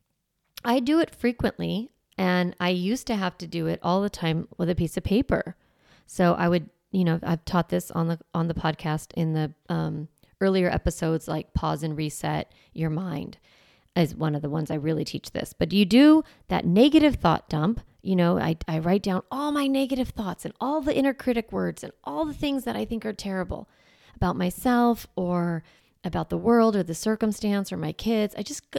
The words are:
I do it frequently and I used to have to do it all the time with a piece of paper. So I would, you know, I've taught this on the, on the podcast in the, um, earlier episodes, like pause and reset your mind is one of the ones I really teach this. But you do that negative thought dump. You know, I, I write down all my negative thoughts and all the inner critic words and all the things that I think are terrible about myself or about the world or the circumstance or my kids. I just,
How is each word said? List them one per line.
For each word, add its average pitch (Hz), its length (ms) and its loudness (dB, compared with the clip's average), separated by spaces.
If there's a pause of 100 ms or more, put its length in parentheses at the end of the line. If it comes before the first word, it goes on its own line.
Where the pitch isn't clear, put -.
(640)
I 247 160 2
do 294 200 2
it - 140 -2
frequently 208 760 -2 (280)
and 180 420 0
I 180 100 0
used 185 360 -2
to 233 100 -2
have 185 220 -4
to 175 80 -12
do 160 220 -4
it 170 140 -2
all 185 200 0
the 202 80 -2
time 160 380 -2 (100)
with 165 100 0
a 180 60 0
piece 160 220 -2
of 180 80 -4
paper. - 520 0 (480)
So 175 300 2
I 175 140 0
would, 170 200 0 (220)
you 185 140 2
know, 160 180 2
I've 165 220 -2
taught 170 240 0
this 180 240 -4
on 165 160 -2
the, 165 100 -2 (160)
on 170 140 0
the 165 60 -4
podcast 156 600 -4
in 160 180 0
the, 156 220 -2 (140)
um, 160 400 -4 (320)
earlier 190 280 2
episodes, 160 600 -2
like 160 260 -6
pause 156 280 -2
and 156 140 -4
reset 151 560 -4 (200)
your 160 180 -4
mind 160 480 -6 (580)
is 165 180 2
one 151 200 0
of 147 80 -2
the 147 80 -4
ones 156 200 -4
I 156 60 -2
really 156 280 -2
teach - 280 -10
this. - 200 -8
But 165 200 -2
you 202 120 6
do 294 380 8 (260)
that 175 160 -2
negative 269 520 6
thought - 320 0
dump. 170 320 0 (220)
You 190 120 -2
know, 175 240 4
I, 160 180 0 (120)
I 160 100 -2
write 175 240 2
down 185 280 -2
all 294 200 -4
my 294 160 -2
negative 269 440 -2
thoughts 190 340 -8
and - 160 -10
all 294 200 -2
the 269 160 0
inner 269 180 2
critic 233 360 -2
words 180 320 -4
and - 100 -14 (120)
all 294 200 -4
the 302 100 -6
things 277 300 -4
that 226 120 -6
I 214 80 -4
think 220 200 -8
are 214 80 -6
terrible 190 560 -8 (460)
about 180 220 -2
myself 240 800 0
or 175 480 -2 (400)
about 165 260 -4
the 170 80 -2
world 226 380 4
or 185 80 2
the 170 100 -6
circumstance 208 760 -2
or 185 40 -6
my 160 160 -4
kids. 214 460 0
I - 40 -8
just, - 220 -10 (140)